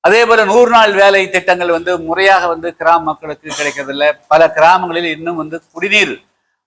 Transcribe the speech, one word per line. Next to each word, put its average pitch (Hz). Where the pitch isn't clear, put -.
அதே 233
போல 226
நூறு 226
நாள் 220
வேலை 196
திட்டங்கள் 175
வந்து 170
முறையாக 180
வந்து 165
கிராம 165
மக்களுக்கு 156
கிடைக்கிறதில்லை. 143
பல 160
கிராமங்களில் 175
இன்னும் 165
வந்து 156
குடிநீர், 185